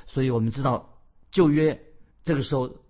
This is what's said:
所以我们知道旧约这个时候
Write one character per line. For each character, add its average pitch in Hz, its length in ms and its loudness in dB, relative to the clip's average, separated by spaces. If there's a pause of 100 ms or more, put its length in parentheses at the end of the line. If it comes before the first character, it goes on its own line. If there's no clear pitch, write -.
所 131 160 -4
以 127 60 0
我 117 100 -2
们 113 100 -2
知 131 140 -8
道 - 340 -4 (320)
旧 175 180 4
约 151 320 2 (440)
这 165 100 0
个 139 80 -2
时 139 140 -4
候 127 220 -6 (120)